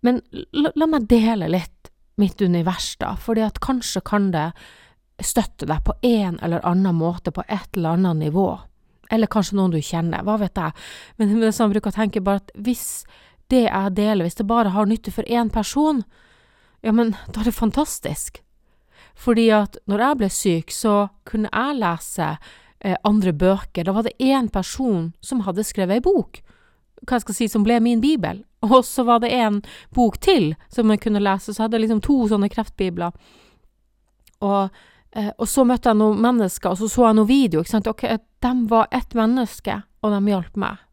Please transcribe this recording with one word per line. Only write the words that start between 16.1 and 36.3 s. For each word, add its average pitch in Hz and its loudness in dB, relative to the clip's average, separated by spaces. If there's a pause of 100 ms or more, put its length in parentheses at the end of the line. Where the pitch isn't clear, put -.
ja, 220 0
men 226 2 (140)
da 214 -6
er 226 0
det - -6
fantastisk. - -4 (720)
Fordi 226 2
at 208 0 (120)
når 208 0
jeg 277 0
ble 196 0
syk, 170 -2
så 214 0 (340)
kunne 214 -4
jeg 269 -2
lese, 170 -4 (460)
eh, 202 -2 (100)
andre 208 4
bøker. 180 0
Da 190 0
var 220 0
det - -10
en 262 2
person 185 -2 (100)
som 240 -4
hadde 196 -2
skrevet 196 -2
en 247 0
bok, 359 0 (640)
hva 247 0
jeg 220 -4
skal 202 -8
si, 226 0
som 208 2
ble 233 4
min 233 2
bibel. 220 0 (220)
Og 240 6
så - -4
var 233 4
det 233 -2
en 214 0 (340)
bok 240 2
til 208 4 (180)
som 220 2
jeg 214 0
kunne 208 0
lese, 196 -2
så 220 -2
hadde 226 -2
jeg 220 2
liksom 220 0
to 285 2 (140)
sånne 202 2
kreftbibler. 175 -4 (1300)
Og, 196 0 (460)
eh, 208 -4
og 220 -4
så 262 4
møtte 247 2
jeg 214 4
noen 214 2
mennesker, 214 0